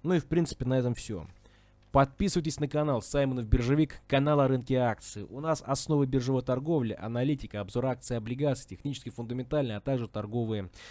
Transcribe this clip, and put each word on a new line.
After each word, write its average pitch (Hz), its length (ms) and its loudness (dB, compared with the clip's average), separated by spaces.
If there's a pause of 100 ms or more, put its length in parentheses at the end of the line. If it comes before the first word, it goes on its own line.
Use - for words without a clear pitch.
Ну 180 120 2
и, 170 60 4
в - 60 -14
принципе, - 380 0
на 127 140 2
этом 123 160 2
все. 90 320 -8 (640)
Подписывайтесь 151 680 2
на 147 80 0
канал 147 320 0
Саймонов 131 460 0
Биржевик, 127 600 2
канал 143 340 4
о 135 80 6
рынке 131 280 0
акций. 113 480 -2
У 117 160 -14
нас 156 240 -2
основы 143 420 2
биржевой 131 360 2
торговли, 131 560 0
аналитика, 117 600 -2
обзор 104 260 -2
акций, 123 320 -4
облигаций, 127 500 -2
технические, 123 440 -8
фундаментальные, 120 680 -4
а - 20 -6
также 127 260 -2
торговые 107 640 -4 (200)